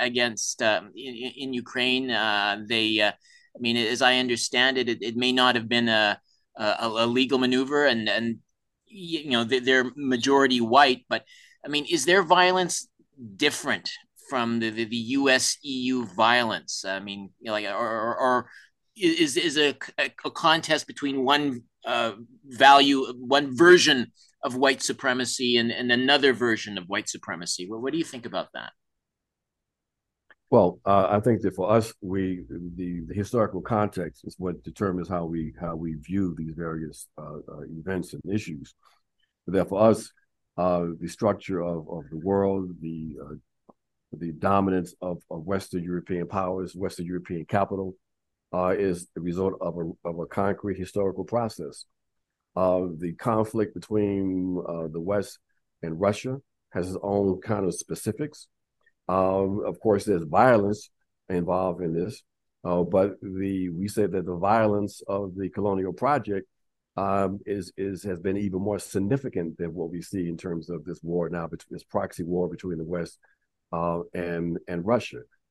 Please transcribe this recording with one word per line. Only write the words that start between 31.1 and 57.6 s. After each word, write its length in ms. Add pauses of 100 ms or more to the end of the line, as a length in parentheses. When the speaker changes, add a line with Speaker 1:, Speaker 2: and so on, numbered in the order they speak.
Speaker 2:
I 100
think 220
that 120
for 160
us, 300
we, 480
the, 580
the 80
historical 480
context 640
is 120
what 260
determines 440
how 160
we, 360
how 160
we 180
view 420
these 180
various, 600
uh, 220 (100)
uh, 140 (160)
events 360
and 160
issues. 440 (720)
But 80
that 140
for 120
us, 300 (480)
uh, 300 (120)
the 80
structure 540
of, 260
of 220
the 80
world, 640
the, 420
uh, 100 (800)
the 200
dominance 680
of, 300
of 160
Western 360
European 440
powers, 500
Western 300
European 400
capital, 480 (580)
uh, 240
is 380
the 80
result 400
of 160
a, 300
of 100
a 80
concrete 500
historical 480
process. 600 (680)
Uh, 340 (100)
the 160
conflict 580
between, 960
uh, 200
the 120
West 380 (440)
and 160
Russia 380 (360)
has 180
its 120
own 380
kind 240